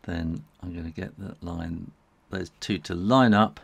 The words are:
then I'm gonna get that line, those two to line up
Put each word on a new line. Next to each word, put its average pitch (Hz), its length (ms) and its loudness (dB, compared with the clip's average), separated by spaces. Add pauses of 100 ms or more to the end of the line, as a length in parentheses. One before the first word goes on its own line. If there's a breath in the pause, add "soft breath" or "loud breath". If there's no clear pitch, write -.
then 82 400 -6 (180)
I'm 90 120 -10
gonna 82 160 -10
get 95 280 -12
that 98 240 -12
line, 85 500 -8 (380)
those 92 200 -6 (100)
two 98 180 -2
to 90 160 -6
line 113 400 6
up 107 300 4